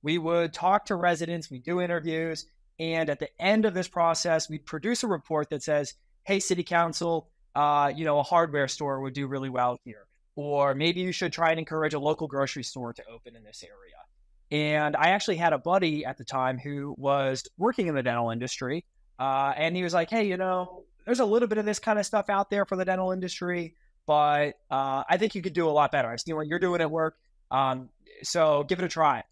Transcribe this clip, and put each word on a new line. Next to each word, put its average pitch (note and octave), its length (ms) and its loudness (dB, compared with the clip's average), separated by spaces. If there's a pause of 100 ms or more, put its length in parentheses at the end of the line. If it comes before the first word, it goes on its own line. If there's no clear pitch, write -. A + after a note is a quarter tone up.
We D#3 160 2
would E3 340 2
talk F#3+ 340 2
to G#3 80 0
residents, E3+ 540 0
we'd B2+ 140 -12
do F3 180 -2
interviews, E3 640 -2 (340)
and E3 300 -2
at C#3+ 100 -2
the D3 100 -6 (120)
end G#3+ 240 4
of G3+ 80 2
this F3+ 140 -4
process, E3 600 2
we'd D#3 200 -10
produce F#3 360 -2
a B3 40 -2
report D#3 420 -2
that D3 140 -6
says, D3 320 -2 (280)
"Hey, G3 160 0
City F3+ 240 -2
Council, E3+ 680 0 (260)
uh, D3 400 4
you D#3+ 100 -4
know, D3 140 4
a C#3+ 40 2
hardware D3 440 2
store C#3 340 -4
would C3+ 120 -6
do C#3 120 -6
really C3+ 240 -6
well B2 340 0
here. G#2+ 220 -18 (300)
Or C#3+ 380 0
maybe E3+ 280 0
you F#3 100 -2
should F3 220 -4
try E3 160 2
and E3 100 0
encourage D#3 340 -4
a D3+ 60 -2
local D3+ 260 -2
grocery C#3 380 -4
store A#2+ 300 -10
to B2 140 -18
open A#2 280 -20
in A2+ 80 -20
this G#2 180 -20
area." G2 360 -20 (540)
And D3+ 440 0
I D#3 140 4
actually G3 260 2
had E3+ 160 4
a D3 60 2
buddy E3 480 0
at C3 120 -8
the B2 60 -16
time C3 340 -2
who C#3+ 400 -8
was C3+ 460 0 (140)
working G3+ 300 0
in D#3 80 0
the C3+ 80 0
dental A#2+ 260 0
industry, B2+ 560 -4 (320)
uh, C3+ 400 0
and E3 180 0
he F3+ 80 -2
was E3+ 100 -2
like, E3+ 160 2
"Hey, A3 180 0
you F#3 100 -2
know, F#3 480 -4 (200)
there's A#3+ 140 0
a B3+ 60 4
little A3+ 240 2
bit G#3+ 80 0
of G#3 80 -2
this G#3 140 -2
kind G#3+ 200 0
of G3 60 0
stuff G#3 240 0
out G3 200 2
there G3+ 160 0
for F#3+ 120 -4
the F#3 80 -2
dental F#3 260 0
industry, F3 640 -4 (320)
but, D3 460 4 (180)
uh, C3+ 380 0
I F3+ 80 4
think G#3 180 0
you G3 60 -6
could F3+ 100 -4
do E3 160 2
a D3+ 40 2
lot D3 200 4
better. C3+ 180 2
I've A#2 120 -8
seen D#3+ 160 -4
what D#3 100 -4
you're D#3+ 100 -2
doing F3 220 2
at D#3+ 100 2
work, D#3+ 280 -2 (340)
um, C3 380 0 (340)
so D3+ 400 4
give E3+ 160 -2
it F3+ 60 -2
a - 20 -2
try." D3 440 2